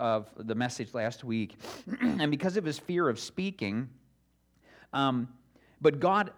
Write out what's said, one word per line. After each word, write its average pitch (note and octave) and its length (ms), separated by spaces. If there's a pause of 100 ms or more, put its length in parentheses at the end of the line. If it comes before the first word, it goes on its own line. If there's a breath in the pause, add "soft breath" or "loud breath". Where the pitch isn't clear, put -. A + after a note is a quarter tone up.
of A2 360
the A2 180
message B2 400
last A#2 300
week. A2+ 320 (300 loud breath)
<clears throat> F#3 140
And F#3 300
because F3 260
of G3+ 80
his D3+ 140
fear F3 300
of A2 100
speaking, B2+ 720 (1040 loud breath)
um, C3 360 (520 soft breath)
but D3 200
God F#3+ 380